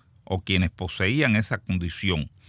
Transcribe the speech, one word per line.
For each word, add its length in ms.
o 160
quienes 300
poseían 680
esa 220
condición. 720